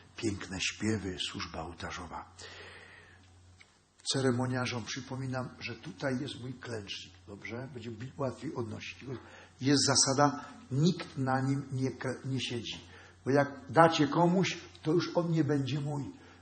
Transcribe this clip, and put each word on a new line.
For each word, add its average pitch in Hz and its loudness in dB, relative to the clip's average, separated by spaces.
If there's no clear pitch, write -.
Piękne 95 -4
śpiewy, 101 -2
służba 85 -6
ołtarzowa. 82 -10
Ceremoniarzom 127 2
przypominam, 131 -6
że 120 -8
tutaj 135 -4
jest 123 -6
mój 127 -8
klęcznik, 107 -10
dobrze? 104 -10
Będzie 120 -10
mi 117 -10
łatwiej 131 -4
odnosić. 107 -8
Jest 135 6
zasada, 135 4
nikt 147 2
na 131 2
nim 139 0
nie 131 0
kle-, 127 -4
nie 131 -2
siedzi. 117 -6
Bo 123 0
jak 139 4
dacie 156 8
komuś, 175 4
to 156 2
już 170 4
on 170 2
nie 160 4
będzie 139 2
mój. 143 -4